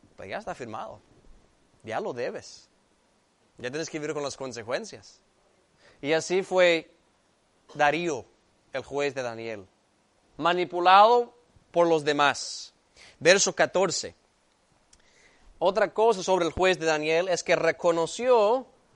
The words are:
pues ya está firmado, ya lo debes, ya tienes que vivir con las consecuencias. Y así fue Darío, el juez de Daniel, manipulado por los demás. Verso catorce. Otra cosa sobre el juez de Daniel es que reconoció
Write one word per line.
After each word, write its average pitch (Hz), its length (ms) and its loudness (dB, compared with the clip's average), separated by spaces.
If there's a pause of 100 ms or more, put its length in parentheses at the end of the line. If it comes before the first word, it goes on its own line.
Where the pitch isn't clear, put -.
(160)
pues 95 120 -18
ya 131 100 -10
está 196 180 -12
firmado, 120 420 -14 (880)
ya 110 160 -8
lo 196 120 -8
debes, 135 560 -12 (880)
ya 120 120 -12
tienes 151 180 -8
que 156 120 -10
vivir 151 120 -8
con 143 120 -8
las 135 120 -8
consecuencias. 123 840 -10 (800)
Y 143 140 -2
así 180 280 -2
fue 180 480 2 (840)
Darío, 147 500 -2 (480)
el 131 100 -8
juez 139 320 -6
de 135 80 -8
Daniel, 113 460 -10 (680)
manipulado 180 960 4 (380)
por 170 160 2
los 160 180 2
demás. 143 680 -2 (500)
Verso 180 340 4
catorce. 160 640 -2 (1400)
Otra 190 340 0
cosa 208 300 2
sobre 185 200 0
el 160 60 0
juez 180 300 2
de 160 60 -4
Daniel 160 420 0
es 175 160 -2
que 175 100 2
reconoció 202 1120 0 (300)